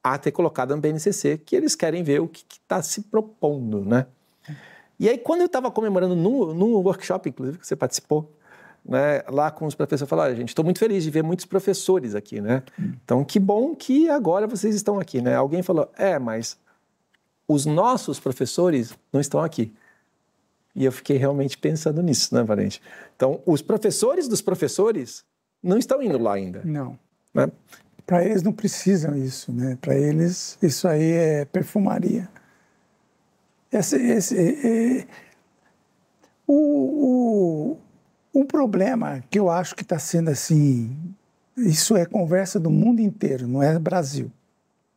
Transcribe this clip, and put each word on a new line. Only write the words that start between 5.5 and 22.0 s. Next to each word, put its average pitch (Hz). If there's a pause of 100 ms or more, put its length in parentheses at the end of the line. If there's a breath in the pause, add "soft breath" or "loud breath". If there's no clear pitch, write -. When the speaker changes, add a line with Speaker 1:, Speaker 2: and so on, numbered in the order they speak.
Speaker 1:
comemorando 185
no, 180
no 180 (120)
workshop, 185
inclusive, 131
que -
você -
participou, - (540 soft breath)
né, 139
lá 147
com 156
os 147
professores, 147
eu 143
falei, 165
"Olha, 127
gente, 120
tô -
muito 180
feliz 202
de 156
ver 156
muitos 170
professores 185
aqui, 104
né? 117 (140 loud breath)
Speaker 2:
Hum. - (120)
Speaker 1:
Então, 123
que 202
bom 208
que 302
agora 214
vocês 214
estão 202
aqui, 139
né?" 123
Alguém 139
falou, 160
"É, 180
mas 113 (920)
os 147
nossos 175
professores 135 (180)
não 135
estão 151
aqui." 123 (1040 soft breath)
E 139
eu 131
fiquei 139
realmente 139
pensando 156